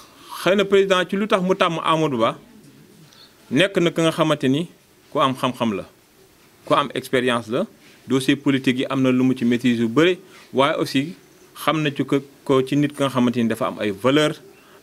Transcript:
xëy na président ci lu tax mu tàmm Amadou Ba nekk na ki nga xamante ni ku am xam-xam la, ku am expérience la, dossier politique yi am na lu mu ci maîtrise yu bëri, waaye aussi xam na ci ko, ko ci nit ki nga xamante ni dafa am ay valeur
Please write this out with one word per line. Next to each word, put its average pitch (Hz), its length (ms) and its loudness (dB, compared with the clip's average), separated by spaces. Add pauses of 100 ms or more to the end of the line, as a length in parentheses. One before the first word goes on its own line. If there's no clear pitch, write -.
(440)
xëy 185 120 2
na 196 80 0
président 196 460 2
ci 196 60 -2
lu 208 100 -2
tax 208 160 0
mu 185 140 0
tàmm 170 280 0
Amadou 156 340 0
Ba 113 200 0 (1120)
nekk 185 280 0
na 170 120 2
ki 156 100 -6
nga 160 120 2
xamante 156 360 0
ni 151 200 0 (420)
ku 143 100 -4
am 135 140 2
xam-xam 123 400 -2
la, 87 100 -6 (800)
ku - 100 -2
am 143 200 0
expérience 123 560 -2
la, 156 160 -2 (420)
dossier 135 280 2
politique 135 420 0
yi 135 100 -2
am 135 140 0
na 131 100 4
lu 127 120 2
mu 131 120 2
ci 117 80 -4
maîtrise 120 360 0
yu 117 80 0
bëri, 165 300 2 (360)
waaye 139 240 2
aussi 147 360 -2 (400)
xam 156 280 0
na 147 80 0
ci 139 140 -6
ko, 143 120 -2 (280)
ko 131 180 2
ci 131 140 -2
nit 143 120 2
ki 143 140 -4
nga 135 80 0
xamante 123 320 0
ni 113 60 0
dafa 113 180 -2
am - 140 -6
ay 107 100 -2
valeur 147 420 2 (500)